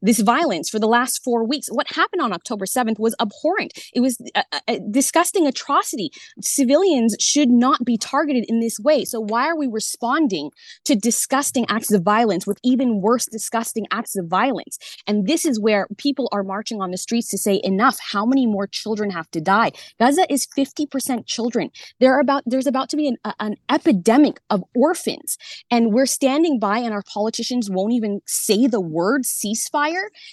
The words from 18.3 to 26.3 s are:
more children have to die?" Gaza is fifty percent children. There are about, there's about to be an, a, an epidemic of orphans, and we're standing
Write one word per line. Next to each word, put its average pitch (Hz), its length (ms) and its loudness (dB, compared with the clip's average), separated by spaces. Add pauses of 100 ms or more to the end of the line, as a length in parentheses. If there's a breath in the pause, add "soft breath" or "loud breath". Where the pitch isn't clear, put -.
more 202 200 0
children 208 440 -6
have 170 220 -8
to 170 80 -4
die?" 190 320 2 (260 loud breath)
Gaza 285 340 4
is 277 220 -2
fifty 285 320 -2
percent 247 400 -6
children. 226 440 -2 (300 loud breath)
There 262 140 6
are 277 60 4
about, 277 260 2
there's 254 200 0
about 262 240 -2
to 302 60 -4
be 302 120 0
an, 240 160 -2
a, 208 160 -6
an 208 160 -4 (140)
epidemic 254 680 4 (100)
of 190 120 0 (120)
orphans, - 600 0 (340 loud breath)
and 233 220 4
we're 262 140 4
standing 285 520 2